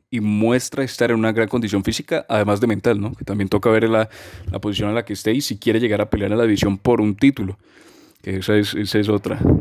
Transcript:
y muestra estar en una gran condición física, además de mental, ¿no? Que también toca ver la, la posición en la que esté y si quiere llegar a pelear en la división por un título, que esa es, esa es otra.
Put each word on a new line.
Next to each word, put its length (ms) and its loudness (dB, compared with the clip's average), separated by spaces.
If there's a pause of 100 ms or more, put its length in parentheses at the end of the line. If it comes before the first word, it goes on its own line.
y 120 -4
muestra 600 0
estar 280 0
en 60 2
una 140 2
gran 180 0
condición 340 0
física, 460 -4
además 320 2
de 60 4
mental, 340 0
¿no? 120 -6
Que 120 -14
también 240 -2
toca 200 2
ver 200 4
la, 200 2 (420)
la 80 -8
posición 300 -4
en 60 -4
la 80 -2
que 100 -10
esté 200 -2
y 80 0
si 160 -8
quiere 220 0
llegar 200 0
a 100 -2
pelear 220 -2
en 60 0
la 80 2
división 320 0
por 240 2
un 140 2
título, 420 0 (680)
que 120 -4
esa 200 2
es, 160 0
esa 240 -2
es 100 2
otra. 320 -2 (220)